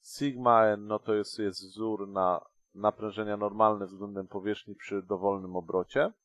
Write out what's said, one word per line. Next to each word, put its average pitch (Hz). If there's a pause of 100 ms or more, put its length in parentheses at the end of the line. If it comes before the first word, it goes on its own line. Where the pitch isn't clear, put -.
Sigma 123
n, 104
no 107
to 110
jest, 104
jest 98
wzór 101
na 95 (300)
naprężenia 104
normalne 104
względem 98
powierzchni 101
przy 101
dowolnym 92
obrocie. 92 (120)